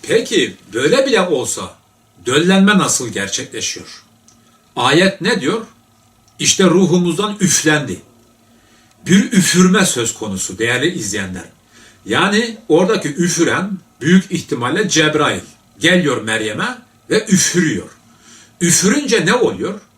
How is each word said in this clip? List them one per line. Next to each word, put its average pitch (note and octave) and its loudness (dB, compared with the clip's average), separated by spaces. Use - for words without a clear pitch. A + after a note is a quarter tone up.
Peki D#3+ -2
böyle F3 2
bile A3+ 2
olsa B2+ -4
döllenme F#3+ 4
nasıl C3+ -2
gerçekleşiyor? G2 -10
Ayet D#3 2
ne G#3+ -2
diyor? G#3 -4
İşte - 0
ruhumuzdan F3+ 2
üflendi. D3+ 0
Bir G#3 4
üfürme F#3 4
söz A#2 -4
konusu F#2+ -8
değerli B2 -2
izleyenler. F#2+ -8
Yani G3+ 0
oradaki F#3 2
üfüren E3+ -2
büyük F3+ 2
ihtimalle D3+ -4
Cebrail. D3 0
Geliyor D3 2
Meryem'e A2 -4
ve G#3+ 0
üfürüyor. E3+ 0
Üfürünce G3 0
ne G3+ 2
oluyor? G3+ -2